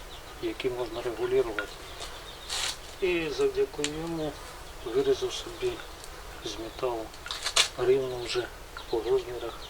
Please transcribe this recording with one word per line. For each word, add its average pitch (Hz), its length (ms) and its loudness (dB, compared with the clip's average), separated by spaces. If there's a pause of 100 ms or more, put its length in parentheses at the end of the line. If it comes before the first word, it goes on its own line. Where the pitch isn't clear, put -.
(420)
який - 280 0
можна 120 320 -2
регулювати. 117 680 2 (1300)
І 175 280 4 (100)
завдяки 196 440 4
ньому 156 500 0 (520)
вирізав 127 480 2
собі - 400 -2 (720)
з - 140 -6
металу 113 480 -4 (720)
рівно 127 460 6
вже 117 220 2 (440)
по 113 120 2
розмірах. 123 560 0 (120)